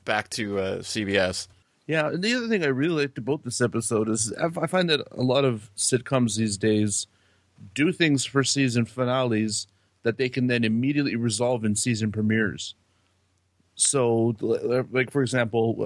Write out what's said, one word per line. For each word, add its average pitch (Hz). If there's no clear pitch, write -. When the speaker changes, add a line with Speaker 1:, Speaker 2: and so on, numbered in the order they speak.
Speaker 1:
back 107
to, 101
uh, 95
C 110
B 98
S. 92
Speaker 2:
Yeah, 151
and 170
the 233
other 233
thing 208
I 147
really 147
liked 139
about 135
this 120
episode 113
is 110
I 165
f-, 170
I 156
find 180
that 147
a -
lot 127
of 113
sitcoms 120
these 110
days 107
do 160
things 151
for 135
season 123
finales 123
that 117
they 127
can 127
then 120
immediately 123
resolve 117
in 104
season 110
premieres. 107
So, 117
l-, 113
l-, 127
like, 127
for 143
example, 113